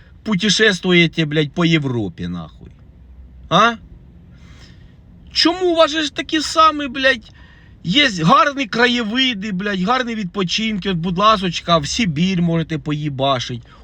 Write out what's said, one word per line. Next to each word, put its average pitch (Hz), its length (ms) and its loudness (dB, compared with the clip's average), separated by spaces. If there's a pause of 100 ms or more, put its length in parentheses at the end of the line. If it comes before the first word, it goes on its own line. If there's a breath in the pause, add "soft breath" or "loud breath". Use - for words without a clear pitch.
(240 soft breath)
путешествуєте, 185 1000 2
блядь, 151 260 -2
по 175 140 0
Європі, 120 600 0
нахуй. 87 420 -12 (800)
А? 214 240 4 (1600 soft breath)
Чому 349 400 0
у 330 40 0
вас 320 160 4
же 311 120 -2
ж 285 120 -6
такі 320 240 -4
самі, 302 480 2
блядь, 262 440 -2 (520 soft breath)
є 254 260 2 (140)
гарні 277 420 4
краєвиди, 233 880 0
блядь, 196 300 -4
гарні 233 340 -2
відпочинки? 202 760 -4
От, 185 80 -2
будь 170 200 -4
ласочка, 190 600 0
в 143 100 -4
Сибір 180 540 -2
можете 165 360 -2
поїбашить, 135 840 -4 (220 soft breath)